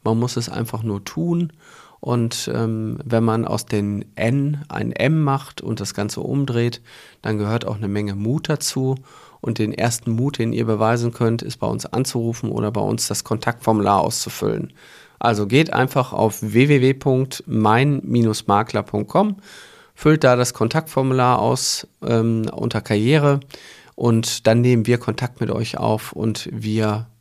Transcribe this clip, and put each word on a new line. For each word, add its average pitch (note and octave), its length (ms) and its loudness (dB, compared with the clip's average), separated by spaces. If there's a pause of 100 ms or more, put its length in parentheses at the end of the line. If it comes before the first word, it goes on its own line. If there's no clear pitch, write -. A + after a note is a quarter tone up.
Man A2+ 160 0
muss A#2+ 200 -2
es A#2+ 100 -4
einfach A#2 340 -6
nur G2+ 220 -4
tun. E3+ 480 -2 (480)
Und, A#2+ 520 -2
ähm, A2+ 520 -2
wenn A#2 180 2
man A2+ 220 2
aus - 220 -4
den G#2 400 -2 (100)
N C#3+ 520 0
ein A2+ 220 -4
M D#3 320 2
macht C#3 380 -2
und G#2+ 200 -6
das G2 140 -8
Ganze - 260 -4
umdreht, A#2+ 600 -2 (400)
dann G#2+ 180 -2
gehört A2 280 -2
auch - 100 -2
eine G#2 120 -4
Menge G#2 260 -2
Mut A2+ 340 -2
dazu. C3+ 480 -2 (440)
Und - 180 -4
den A2 140 0
ersten A#2 400 -2
Mut, B2 260 -2
den A2+ 140 -2
ihr A2+ 140 0
beweisen A2+ 460 0
könnt, A#2 300 0
ist - 140 -10
bei - 100 -4
uns A2+ 180 -4
anzurufen A#2 680 -4
oder A2 200 -2
bei G#2+ 100 -4
uns G#2+ 280 -2
das - 160 -6
Kontaktformular G#2+ 760 2
auszufüllen. - 720 -4 (460)
Also G#2 300 0
geht C#3 240 2
einfach B2+ 400 0
auf G#2 300 0
w A2 260 4
w D3 120 6
w C3 140 4
punkt C3 520 0
mein A#2+ 580 4
minus A2+ 420 2
makler G#2 380 2
punkt G#2 260 -4
com, G3 260 2 (600)
füllt D#3+ 260 4
da B2+ 140 6
das B2 180 0
Kontaktformular C3 840 0
aus, - 480 -2 (160)
ähm, A2+ 480 2
unter A#2 280 -2
Karriere C#3 600 2 (560)
und A2+ 500 0
dann A2+ 140 6
nehmen A#2+ 260 4
wir A#2+ 120 4
Kontakt A#2+ 420 -4
mit A2+ 100 -2
euch A#2 260 -4
auf A2 360 -2
und - 400 -4
wir A2 560 -2 (120)